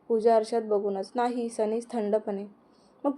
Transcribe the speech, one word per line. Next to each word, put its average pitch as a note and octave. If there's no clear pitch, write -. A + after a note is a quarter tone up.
पूजा A3+
आरशात A3
बघूनच, G3+
"नाही." A#3+
सनी A3
थंडपणे, G#3
"मग C#4+